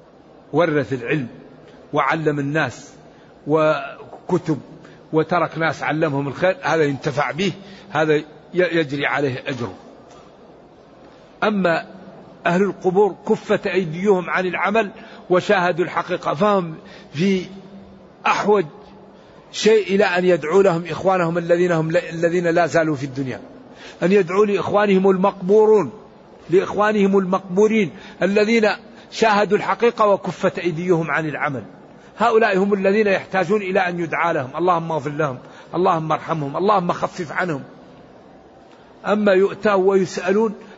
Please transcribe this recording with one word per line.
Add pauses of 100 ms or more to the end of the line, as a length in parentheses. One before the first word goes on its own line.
(540)
ورث
العلم (640)
وعلم
الناس، (540)
وكتب، (540)
وترك
ناس
علمهم
الخير،
هذا
ينتفع
به، (360)
هذا
ي-، (280)
يجري
عليه
أجره. (1700)
أما (600)
أهل
القبور (140)
كفت
أيديهم
عن
العمل (380)
وشاهدوا
الحقيقة،
فهم (380)
في (840)
أحوج (840)
شيء
إلى
أن
يدعوا
لهم
إخوانهم
الذين
هم
ل-،
الذين
لا
زالوا
في
الدنيا، (600)
أن
يدعوا
لإخوانهم
المقبورون، (580)
لإخوانهم
المقبورين (300)
الذين (420)
شاهدوا
الحقيقة
وكفت
أيديهم
عن
العمل. (540)
هؤلاء
هم
الذين
يحتاجون
إلى
أن
يدعى
لهم:
"اللهم
اغفر
لهم، (380)
اللهم
ارحمهم،
اللهم
خفف
عنهم". (1400)
أما
يؤتى
ويسألون، (240)